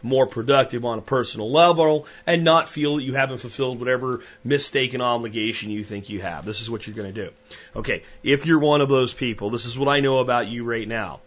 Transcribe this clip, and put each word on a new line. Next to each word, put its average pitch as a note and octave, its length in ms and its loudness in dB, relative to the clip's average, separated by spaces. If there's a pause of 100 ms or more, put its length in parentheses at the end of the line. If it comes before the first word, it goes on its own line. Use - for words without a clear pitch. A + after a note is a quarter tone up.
more C3 240 4
productive B2 580 0
on A#2 140 -2
a G#2 40 -10
personal A2+ 460 -2
level, D#3 600 4 (180)
and E3+ 160 2
not D#3+ 260 4
feel D3 280 0
that C#3 80 -4
you C3 100 -4
haven't C3 240 -2
fulfilled B2+ 400 -4
whatever B2 420 -2 (220)
mistaken C3 580 0
obligation A2+ 720 -2
you G#2 140 -6
think G2+ 260 -10
you F#2+ 120 -8
have. E2 220 -8
This G#2 160 -8
is A2 80 -10
what A2+ 200 -8
you're G#2+ 80 -14
gonna G2+ 160 -10
do. G2 180 -10 (460)
Okay, - 260 -4 (220)
if C#3+ 220 2
you're D#3+ 120 6
one D3 220 4
of C#3 80 2
those C3 260 2
people, G#2+ 360 -4
this A#2 160 -4
is A#2+ 120 -8
what C3+ 100 0
I C#3+ 120 4
know C3+ 180 2
about A#2+ 300 0
you A#2 160 -8
right A2+ 240 -4
now G#2 380 -6